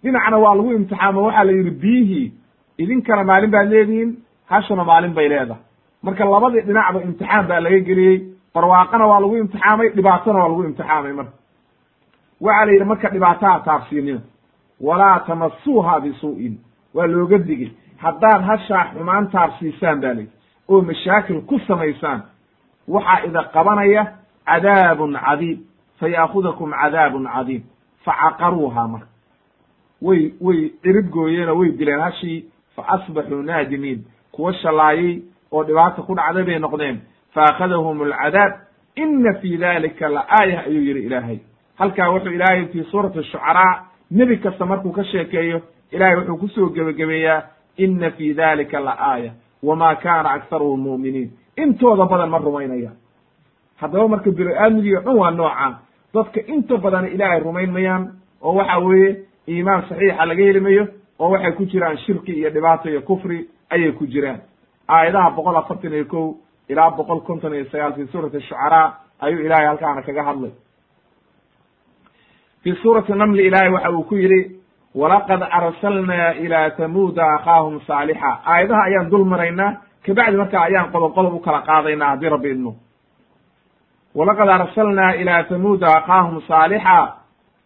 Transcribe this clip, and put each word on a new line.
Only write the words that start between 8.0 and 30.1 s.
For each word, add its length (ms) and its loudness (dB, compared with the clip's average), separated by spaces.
barwaaqana 540 4
waa 120 6
lagu 180 0
imtixaamay, 520 0
dhibaatana 500 2
waa 100 4
lagu 140 -2
imtixaamay 500 -4
marka. 180 -12
Waxaa 240 4
la 60 4
yidhi, 140 6
marka 240 -2
dhibaato 360 2
ha 200 4
taabsiinina, 540 -4
"Walaa 380 4
tamassuuha 800 0
bisuu'in," 560 -8
waa 140 0
looga 300 2
digay. 340 -4
"Haddaad 440 2
hashaa 420 0
xumaan 380 -2
taabsiisaan," 680 -2
baa 120 -2
la 80 -8
yidhi, 100 -16
"oo 120 6
mashaakil 640 -2
ku 220 -2
samaysaan, 540 -4
waxaa 380 0
ida 180 -2
qabanaya 500 4
cadaabun 680 2
cadiim, 320 -2
faya'khudakum 720 -2
cadaabun 520 0
cadiim." 300 -6
Facaqaruuha 840 -2
marka. 200 -12
Way, 400 0